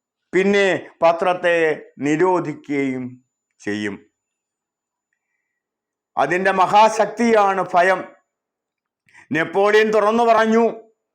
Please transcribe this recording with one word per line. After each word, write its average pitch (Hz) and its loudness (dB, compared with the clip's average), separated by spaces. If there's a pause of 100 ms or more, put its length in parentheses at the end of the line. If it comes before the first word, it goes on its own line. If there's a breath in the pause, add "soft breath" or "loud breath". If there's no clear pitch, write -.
(340)
പിന്നെ 190 0 (120)
പത്രത്തെ 170 0 (140)
നിരോധിക്കുകയും 143 -4 (360)
ചെയ്യും. 104 -8 (2000)
അതിൻ്റെ 180 -2
മഹാശക്തിയാണ് 208 2
ഭയം. 180 0 (1160 soft breath)
നെപ്പോളിയൻ 196 0
തുറന്നു 220 0
പറഞ്ഞു, 226 2 (440)